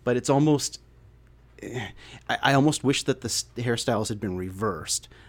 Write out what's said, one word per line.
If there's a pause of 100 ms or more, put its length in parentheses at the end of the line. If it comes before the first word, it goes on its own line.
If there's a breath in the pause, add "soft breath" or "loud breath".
but
it's
almost, (800)
eh, (400 loud breath)
I,
I
almost
wish
that
the
s-, (120)
hairstyles
had
been
reversed. (200 soft breath)